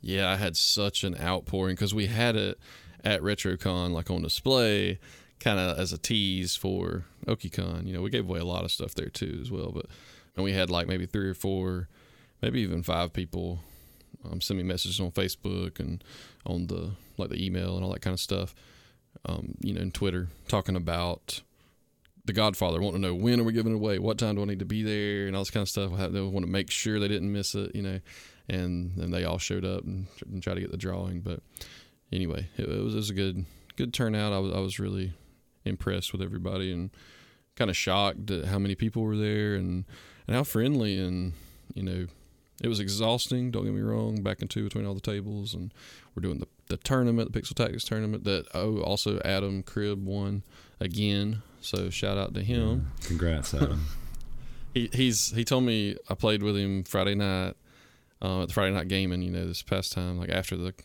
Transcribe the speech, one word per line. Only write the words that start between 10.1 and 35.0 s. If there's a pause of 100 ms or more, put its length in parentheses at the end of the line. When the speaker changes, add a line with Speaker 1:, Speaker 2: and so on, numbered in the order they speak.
Speaker 1:
and
we
had,
like,
maybe
three
or
four, (520)
maybe
even
five
people, (680)
um,
send
me
messages
on
Facebook
and (420)
on
the, (260)
like,
the
email
and
all
that
kinda
stuff, (720)
um,
you
know,
and
Twitter, (180)
talking
about (840)
The
Godfather,
wanting
to
know,
"When
are
we
giving
it
away?
What
time
do
I
need
to
be
there?"
And
all
this
kinda
stuff. (180)
They
wanna
make
sure
they
didn't
miss
it,
you
know, (480)
and,
and
they
all
showed
up
and, (240)
and
tried
to
get
the
drawing.
But (720)
anyway, (100)
it,
it
was,
it
was
a
good, (300)
good
turnout.
I
was,
I
was
really (540)